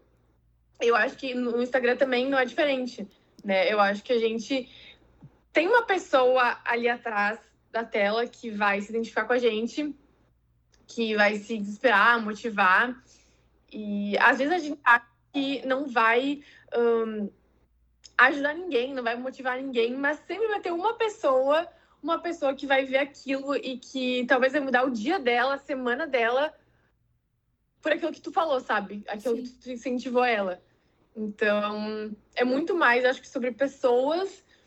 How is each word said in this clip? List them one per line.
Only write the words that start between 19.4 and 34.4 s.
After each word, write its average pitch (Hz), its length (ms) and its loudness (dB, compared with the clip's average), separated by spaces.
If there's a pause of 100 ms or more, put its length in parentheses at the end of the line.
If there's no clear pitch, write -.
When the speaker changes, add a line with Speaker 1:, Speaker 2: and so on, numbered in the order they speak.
Speaker 1:
ninguém, 247 380 -2
mas 285 320 -2
sempre 403 200 -4
vai 403 120 -2
ter 381 120 -6
uma 381 240 -2
pessoa, 311 720 0 (340)
uma 311 180 -2
pessoa 320 360 -4
que 277 100 -12
vai 269 200 2
ver 262 120 0
aquilo 277 580 -4
e 254 220 -6
que 254 500 -4
talvez 262 260 2
vai 302 80 0
mudar 254 240 2
o 277 60 0
dia 240 280 -2
dela, 247 360 0
a 277 40 -6
semana 262 480 -4
dela, 262 460 0 (1300)
por 311 100 0
aquilo 320 200 -2
que - 100 -14
tu 330 100 -12
falou, 311 280 0
sabe? 208 480 -4
Aquilo 233 300 -4
Speaker 2:
Sim. 254 60 -8
Speaker 1:
que 247 80 -12
tu - 200 -16
incentivou 247 520 -2
ela. 202 380 -2 (540)
Então, 214 960 -2 (240)
é 247 80 2
muito 294 320 0
mais, 254 300 4
acho 262 160 0
que, - 60 -20
sobre 247 240 -4
pessoas, 277 920 0 (240)